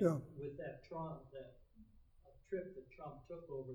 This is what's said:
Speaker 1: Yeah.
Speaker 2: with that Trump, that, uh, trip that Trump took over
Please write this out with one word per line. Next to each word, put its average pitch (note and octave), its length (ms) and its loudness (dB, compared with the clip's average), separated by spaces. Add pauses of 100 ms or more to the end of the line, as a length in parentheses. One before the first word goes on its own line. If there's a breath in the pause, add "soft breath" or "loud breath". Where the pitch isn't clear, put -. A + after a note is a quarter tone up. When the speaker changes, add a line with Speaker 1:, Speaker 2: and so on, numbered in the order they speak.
Speaker 1:
Yeah. D#3+ 160 10 (160)
Speaker 2:
with C#3+ 240 -2
that C#3+ 240 -4
Trump, D#3+ 480 -2
that, C3 320 -10 (640)
uh, - 80 -16 (160)
trip F#3+ 240 2
that - 160 -10
Trump D3 400 -8
took E3 180 -8
over C3 260 -2